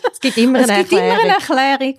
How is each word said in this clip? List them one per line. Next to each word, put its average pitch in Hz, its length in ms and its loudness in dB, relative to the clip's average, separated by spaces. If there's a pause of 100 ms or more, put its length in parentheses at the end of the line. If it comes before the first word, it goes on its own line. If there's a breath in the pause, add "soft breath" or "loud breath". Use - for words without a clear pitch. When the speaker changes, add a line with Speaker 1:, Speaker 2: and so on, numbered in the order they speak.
(120)
Speaker 1:
Es - 60 -20
gibt 262 200 -2
immer 254 220 2
Speaker 2:
Es 233 100 2
Speaker 1:
eine 208 120 0
Speaker 2:
gibt - 100 -4
immer 403 100 2 (180)
eine 440 140 2
Speaker 1:
Erklärung. 269 440 0
Speaker 2:
Erklärung 269 200 -4